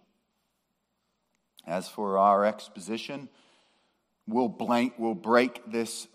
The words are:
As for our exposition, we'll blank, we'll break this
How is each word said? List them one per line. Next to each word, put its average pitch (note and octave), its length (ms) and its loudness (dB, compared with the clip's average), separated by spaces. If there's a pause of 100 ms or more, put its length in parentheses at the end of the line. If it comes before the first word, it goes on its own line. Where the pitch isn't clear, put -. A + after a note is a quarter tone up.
(1700)
As F2+ 220 -6
for G2 300 -4
our G2+ 260 6
exposition, A2 880 -6 (1000)
we'll A#2 220 0
blank, A#2+ 480 0
we'll A2+ 160 -2
break A2+ 580 0
this A2+ 440 -6